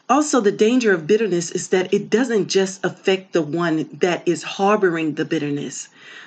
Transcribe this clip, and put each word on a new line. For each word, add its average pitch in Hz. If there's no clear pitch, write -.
Also, 269
the 202
danger 226
of 160
bitterness 180
is -
that 185
it 208
doesn't 220
just 190
affect 190
the 170
one 156
that 165
is 165
harboring 185
the 156
bitterness, 147